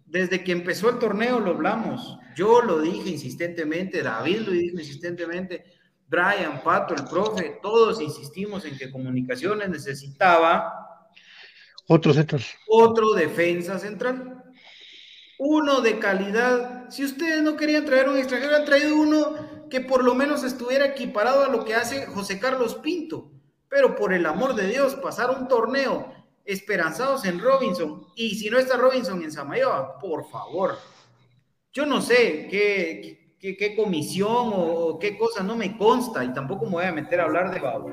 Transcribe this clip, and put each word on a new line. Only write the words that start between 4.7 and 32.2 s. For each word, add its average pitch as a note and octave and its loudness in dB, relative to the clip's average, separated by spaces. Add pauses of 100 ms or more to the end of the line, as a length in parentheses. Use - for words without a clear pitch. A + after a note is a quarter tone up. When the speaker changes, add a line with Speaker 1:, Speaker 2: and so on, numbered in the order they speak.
Speaker 1:
insistentemente, E3+ -8 (440)
Brian, F3 0
Pato, E3+ 2
el C3+ -4
profe, F#3 -2
todos G#3+ 4
insistimos F3+ -8
en C#3 -12
que C3 -12
Comunicaciones C3 -2
necesitaba E3 2 (800)
Speaker 2:
Otro D#3+ 6
central. D3+ 2 (260)
Speaker 1:
otro A3+ 6
defensa F3 0
central. B3+ -8 (960)
Uno C#4+ 2
de A3+ 2
calidad. A3 0
Si C4+ -8
ustedes D#4 -2
no D4+ 0
querían D4+ 0
traer C4+ 4
un C#4 0
extranjero, B3+ 0
han D4 4
traído D4 4
uno D4+ 0
que B3+ -4
por B3+ 2
lo B3 4
menos C#4 0
estuviera B3+ 0
equiparado A#3+ 2
a B3+ 2
lo A3 0
que A3 -2
hace A#3+ -2
José F#3+ -6
Carlos B3+ 0
Pinto. - -6 (360)
Pero C4+ 4
por G3 0
el F3 2
amor A3 0
de G3 -2
Dios, C4 2
pasar G3 -4
un C4 -4
torneo A#3+ 0 (300)
esperanzados G3 -2
en F3 -2
Robinson, G#3 0
y A3+ -4
si G#3+ -6
no A#3 2
está B3+ 4
Robinson B3+ 2
en D3+ -8
Samayoa, E3 -2
por D#3+ -6
favor. C3+ -4 (960)
Yo C#4 -2
no C4 2
sé F#3+ 2